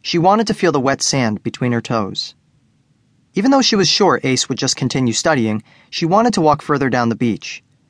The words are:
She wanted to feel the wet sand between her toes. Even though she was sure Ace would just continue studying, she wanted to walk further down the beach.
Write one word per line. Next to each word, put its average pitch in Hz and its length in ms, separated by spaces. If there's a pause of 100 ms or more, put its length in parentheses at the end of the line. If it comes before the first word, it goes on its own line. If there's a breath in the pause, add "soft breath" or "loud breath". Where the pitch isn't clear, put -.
She - 160
wanted 202 300
to 180 60
feel 165 200
the 147 60
wet 135 220
sand 117 400
between 123 300
her 117 100
toes. 101 540 (960)
Even 202 160
though 269 120
she 220 160
was 185 100
sure 160 360
Ace 131 260
would 120 80
just - 180
continue 127 380
studying, 113 500 (260 soft breath)
she - 160
wanted 214 280
to 185 80
walk 147 200
further 139 280
down 120 180
the 113 80
beach. - 480 (260)